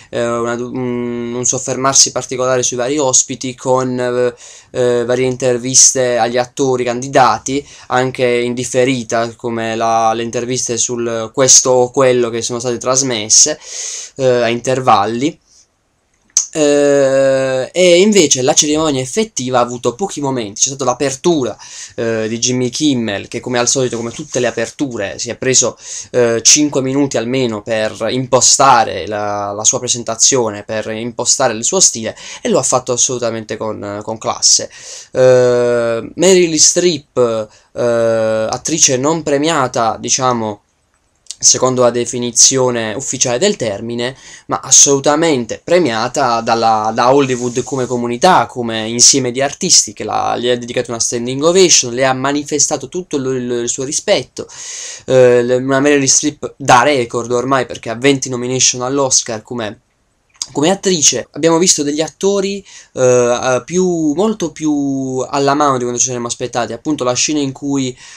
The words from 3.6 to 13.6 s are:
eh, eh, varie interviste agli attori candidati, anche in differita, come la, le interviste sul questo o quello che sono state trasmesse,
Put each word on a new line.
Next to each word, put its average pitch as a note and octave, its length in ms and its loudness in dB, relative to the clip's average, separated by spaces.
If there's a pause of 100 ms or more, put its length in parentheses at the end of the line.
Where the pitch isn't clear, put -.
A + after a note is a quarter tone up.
eh, B2 340 0 (360)
eh, B2 340 0
varie B2 220 0
interviste B2+ 880 0
agli A#2+ 220 0
attori B2 440 0
candidati, B2+ 840 0 (240)
anche C3 380 0
in A#2+ 280 0
differita, B2 840 0
come A2+ 400 -4
la, A2+ 380 2
le A#2 80 -4
interviste A#2+ 560 -4
sul A#2 560 -4
questo C3 360 4
o B2 200 4
quello B2+ 400 2
che A#2 100 -4
sono A#2 180 -4
state A#2+ 200 -4
trasmesse, B2+ 840 0 (560)